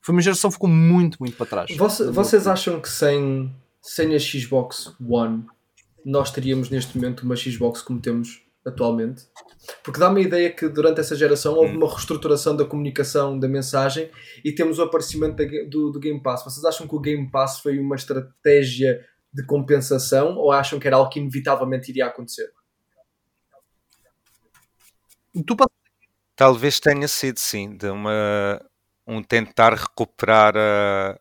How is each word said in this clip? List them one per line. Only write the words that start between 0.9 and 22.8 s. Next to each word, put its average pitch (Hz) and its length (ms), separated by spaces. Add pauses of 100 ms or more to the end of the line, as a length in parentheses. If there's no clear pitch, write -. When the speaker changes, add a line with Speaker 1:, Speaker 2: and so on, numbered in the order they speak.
Speaker 1:
muito 123 160
para 117 100
trás. 101 300
Speaker 2:
Voce-, 214 300
Speaker 1:
Na 123 40
Speaker 2:
vocês 196 320
Speaker 1:
minha 190 120
opinião. - 0
Speaker 2:
acham 175 260
que - 80
sem, 139 680 (260)
sem 156 360
a - 20
Xbox 127 800
One 117 440 (600)
nós 139 280
teríamos 131 380
neste 127 280
momento 123 220
uma 123 160
Xbox 117 460
como 123 180
temos 117 420 (240)
atualmente? 120 560 (600)
Porque 135 160
dá-me 196 200
a 190 40
ideia 175 260
que 160 180
durante 156 320
essa 151 140
geração 147 400
houve 160 180
Speaker 3:
Hum. 156 40
Speaker 2:
uma 156 120
reestruturação 151 680
da 151 80
comunicação, 139 760
da 131 80
mensagem, 135 640 (340)
e 151 60
temos 160 300
o - 20
aparecimento - 540
da 151 80
ga-, 143 260
do, 151 220
do 143 80
Game 147 200
Pass. 123 220
Vocês 143 220
acham 160 240
que 156 80
o 151 40
Game 143 300
Pass 135 300
foi 139 180
uma 139 160
estratégia 131 1120 (260)
de 135 140
compensação 139 920
ou 147 140
acham 139 300
que 143 80
era 131 80
algo 135 140
que 147 100
inevitavelmente 131 720
iria 127 140
acontecer? - 440 (3000)